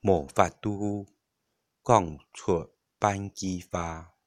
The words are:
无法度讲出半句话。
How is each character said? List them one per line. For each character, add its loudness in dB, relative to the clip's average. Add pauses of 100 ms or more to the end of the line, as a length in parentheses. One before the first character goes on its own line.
无 4
法 2
度 -4 (760)
讲 4 (160)
出 -4 (220)
半 -2
句 -8
话。 -8 (100)